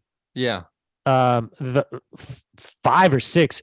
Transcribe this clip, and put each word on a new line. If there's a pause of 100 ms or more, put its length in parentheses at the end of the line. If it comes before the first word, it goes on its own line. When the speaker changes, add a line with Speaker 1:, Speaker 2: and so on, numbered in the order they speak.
(340)
Speaker 1:
Yeah. (420)
Speaker 2:
um,
the (340)
f-, (160)
five
or
six